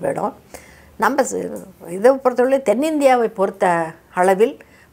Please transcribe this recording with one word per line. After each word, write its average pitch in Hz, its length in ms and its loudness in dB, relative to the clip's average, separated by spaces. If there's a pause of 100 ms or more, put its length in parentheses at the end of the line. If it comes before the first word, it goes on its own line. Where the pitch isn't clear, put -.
போயிடும். 170 320 -6 (640)
நம்ம 247 260 -2
சி-, 180 260 -6 (380)
இதை 196 240 2
பொறுத்தவரை 262 500 0
தென்னிந்தியாவை 262 640 2
பொறுத்த 185 640 -2 (200)
அளவில் 190 460 2 (340)